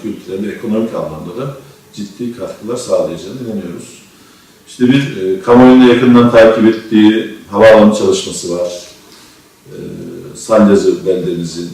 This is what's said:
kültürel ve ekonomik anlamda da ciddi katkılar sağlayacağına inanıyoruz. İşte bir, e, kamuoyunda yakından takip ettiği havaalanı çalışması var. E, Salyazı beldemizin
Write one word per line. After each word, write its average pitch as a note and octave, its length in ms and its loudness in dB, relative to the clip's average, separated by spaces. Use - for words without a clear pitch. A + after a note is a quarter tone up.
kültürel G2+ 440 -10
ve G2 40 -8
ekonomik A2 420 -6
anlamda - 480 -12
da C#3+ 160 -12
ciddi A#2 440 -12
katkılar - 400 -12
sağlayacağına F#2 640 -6
inanıyoruz. G2 600 -14
İşte - 160 -4
bir, C3+ 340 0
e, F#2+ 240 -4
kamuoyunda B2+ 520 6
yakından A#2+ 380 4
takip A2+ 340 4
ettiği A2 680 2
havaalanı G#2+ 460 6
çalışması F2+ 640 -4
var. F2+ 140 -6
E, - 100 -20
Salyazı G2 720 0
beldemizin E2+ 680 -6